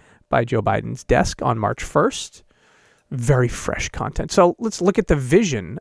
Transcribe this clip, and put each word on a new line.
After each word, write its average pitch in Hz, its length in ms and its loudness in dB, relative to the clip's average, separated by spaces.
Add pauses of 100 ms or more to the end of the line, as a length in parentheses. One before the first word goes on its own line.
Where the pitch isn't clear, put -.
(280)
by 123 160 2
Joe 113 180 0
Biden's 107 400 -2
desk - 400 0
on 120 160 0
March 107 240 -2
first. - 600 -2 (680)
Very 123 340 2
fresh - 440 -6
content. - 420 -6
So 175 260 4
let's 220 240 -4
look 190 160 2
at 208 80 0
the 175 80 4
vision 135 680 0